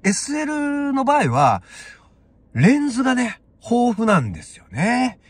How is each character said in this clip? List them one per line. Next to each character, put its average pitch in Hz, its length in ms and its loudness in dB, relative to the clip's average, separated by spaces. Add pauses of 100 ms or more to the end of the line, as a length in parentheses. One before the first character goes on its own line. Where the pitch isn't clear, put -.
エ 190 80 2
ス 269 240 -6
エ 302 120 -4
ル 285 440 -4
の 269 140 0
場 277 180 2
合 135 80 0
は、 120 300 2 (920)
レ 226 260 4
ン 294 100 -2
ズ 247 140 -2
が 254 100 2
ね、 247 280 -4 (200)
豊 240 340 0
富 220 120 -2
な 196 140 4
ん 104 120 -6
で 80 80 -12
す - 160 -20
よ - 140 -20
ね。 185 480 -2 (100)